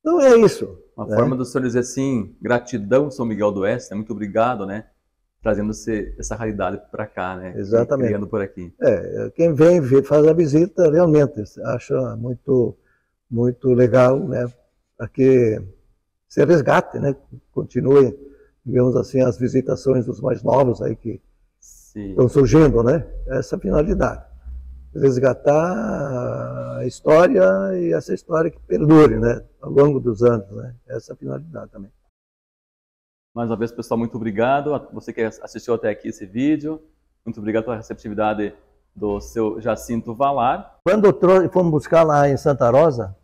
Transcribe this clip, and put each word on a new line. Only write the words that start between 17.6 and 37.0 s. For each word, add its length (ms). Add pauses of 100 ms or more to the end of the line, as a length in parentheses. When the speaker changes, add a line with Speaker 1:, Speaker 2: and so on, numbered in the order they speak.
Speaker 1:
digamos 320
assim, 240
as 180
visitações 680
dos 140
mais 220
novos 400
aí 140
que 260 (380)
Speaker 2:
Sim. 500
Speaker 1:
estão 180
surgindo, 540
né? 240 (220)
Essa 300
finalidade. 680 (680)
Resgatar 1800
a 80
história 560 (360)
e 140
essa 200
história 380
que 100
perdure, 600
né? 240 (160)
Ao 100
longo 300
dos 220
anos, 280
né? 240 (140)
Essa 260
finalidade 560
também. 220 (1400)
Speaker 2:
Mais 160
uma 60
vez, 140
pessoal, 280
muito 180
obrigado. 580
A 40
você 340
que 100
assistiu 520
até 160
aqui 180
esse 180
vídeo, 560 (420)